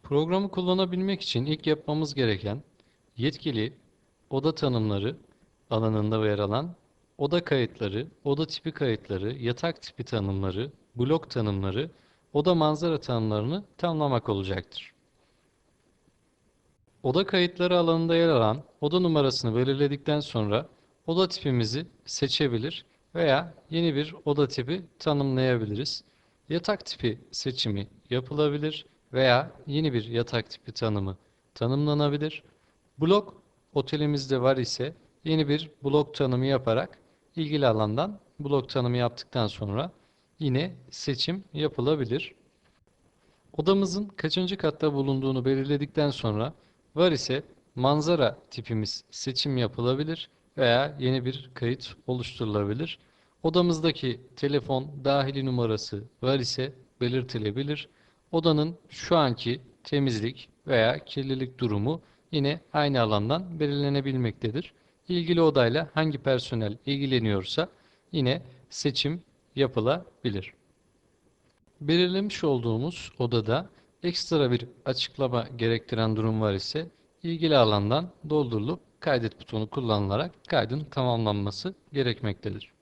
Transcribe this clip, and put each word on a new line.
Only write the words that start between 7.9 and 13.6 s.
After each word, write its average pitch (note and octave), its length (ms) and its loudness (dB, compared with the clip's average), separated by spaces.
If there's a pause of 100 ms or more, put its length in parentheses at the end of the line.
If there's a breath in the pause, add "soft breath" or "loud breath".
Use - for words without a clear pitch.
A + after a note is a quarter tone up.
oda C#3+ 220 0
tipi - 260 -8
kayıtları, G#2+ 600 -2
yatak C3 500 -4
tipi - 220 -12
tanımları, G2 680 -2 (240)
blok C#3+ 340 0
tanımları, G#2 600 -2 (420 soft breath)
oda D#3 220 2
manzara D#3 460 2
tanımlarını A2+ 640 -2 (120)